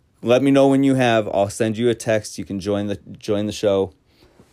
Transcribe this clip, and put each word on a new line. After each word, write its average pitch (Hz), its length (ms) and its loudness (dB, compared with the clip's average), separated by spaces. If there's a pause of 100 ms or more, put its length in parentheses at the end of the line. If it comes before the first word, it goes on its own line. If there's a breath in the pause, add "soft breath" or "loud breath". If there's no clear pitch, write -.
(220)
Let 123 200 2
me 139 80 2
know 135 180 6
when 135 140 2
you 135 120 2
have. 113 340 2
I'll 101 220 0
send 110 280 -4
you 120 120 0
a 113 40 0
text. 110 440 -4
You 92 60 -8
can 98 140 -8
join 101 300 -4
the, 98 80 -6
join 104 500 -6
the - 60 -6
show. 98 400 0 (600 soft breath)